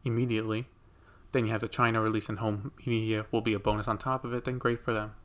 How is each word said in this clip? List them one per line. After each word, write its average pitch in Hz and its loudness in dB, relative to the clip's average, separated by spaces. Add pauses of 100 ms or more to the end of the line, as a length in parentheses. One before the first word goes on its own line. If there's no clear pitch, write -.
immediately, 113 0 (640)
then 123 4
you 107 2
have 107 0
the 113 -2
China 117 4
release 110 0
and 107 -4
home 104 -2 (120)
media 110 0
will 113 2
be 110 2
a 98 -2
bonus 107 0
on 110 0
top 131 -2
of 120 -4
it, 120 -4
then 127 -2
great 120 0
for 117 -2
them. 107 -2 (120)